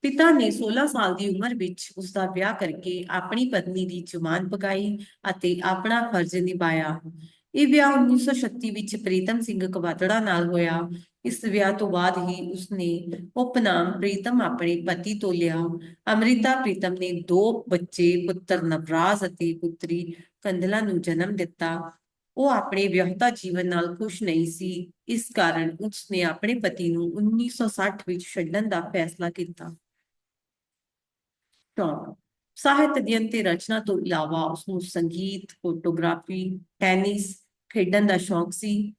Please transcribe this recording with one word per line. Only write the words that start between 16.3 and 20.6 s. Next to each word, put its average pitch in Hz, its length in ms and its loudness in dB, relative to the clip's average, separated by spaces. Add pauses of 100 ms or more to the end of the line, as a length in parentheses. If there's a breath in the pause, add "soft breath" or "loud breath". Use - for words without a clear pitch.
ਪ੍ਰੀਤਮ 190 320 0
ਨੇ 180 280 -4
ਦੋ 196 480 2
ਬੱਚੇ, 175 580 2
ਪੁੱਤਰ 180 360 0
ਨਵਰਾਜ 165 640 2
ਅਤੇ 170 320 -2
ਪੁੱਤਰੀ 170 580 -4 (260 loud breath)
ਕੰਦਲਾ 190 400 0